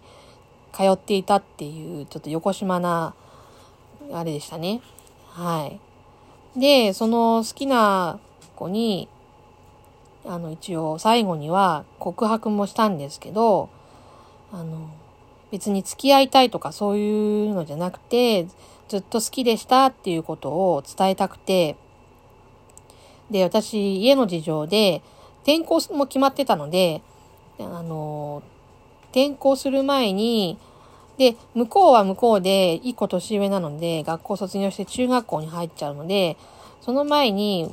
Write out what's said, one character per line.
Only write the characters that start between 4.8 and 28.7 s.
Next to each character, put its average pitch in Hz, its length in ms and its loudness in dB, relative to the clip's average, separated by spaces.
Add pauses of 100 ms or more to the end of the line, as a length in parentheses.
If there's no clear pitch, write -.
は 170 340 -6
い。 - 160 -12 (760)
で、 254 360 4
そ 220 160 -2
の 226 360 2
好 - 100 -12
き 277 120 -8
な 202 540 2 (340)
子 - 140 -10
に、 208 400 -2 (1160)
あ 175 140 -10
の、 160 140 -10
一 170 240 -10
応 160 240 -4
最 226 240 4
後 180 100 -2
に 151 160 -6
は 180 340 2 (140)
告 185 260 -4
白 220 260 -2
も 202 180 -2
し - 40 -18
た 220 140 2
ん 185 120 -2
で 139 120 -12
す - 80 -16
け - 140 -18
ど、 214 360 2 (840)
あ 175 100 -12
の、 160 280 -12 (600)
別 208 200 -6
に 196 120 0
付 - 200 -14
き 277 120 6
合 269 60 8
い 269 80 2
た 269 160 4
い 240 60 2
と - 100 -8
か - 100 -8
そ 208 220 -4
う 208 60 0
い 208 500 0
う 208 40 -2
の 175 120 -4
じ 147 80 -10
ゃ 147 40 -8
な 180 140 -4
く - 80 -12
て、 233 480 0 (400)
ず 208 100 -6
っ 190 60 -6
と - 180 -4
好 - 100 -4
き 262 140 -4
で 226 120 2
し - 120 -10
た 262 180 6
っ 262 80 0
て - 160 -8
い 165 60 -2
う 160 80 -4
こ 156 120 -8
と 139 140 -8
を 165 320 0
伝 - 280 0
え 185 40 0
た 190 140 -2
く - 100 -20
て、 175 380 0 (1500)
で、 190 140 2
私、 202 540 0
家 262 180 4
の 247 100 2
事 170 160 -4
情 156 240 -4
で、 196 340 2 (420)
転 311 180 2
校 330 180 0 (160)
も 285 140 0
決 262 100 -4
ま 269 100 4
っ 269 60 -2
て 277 100 -2
た 220 120 2
の 147 140 -8
で、 175 300 0 (600)
あ 208 40 -12 (200)
の、 151 580 -8 (680)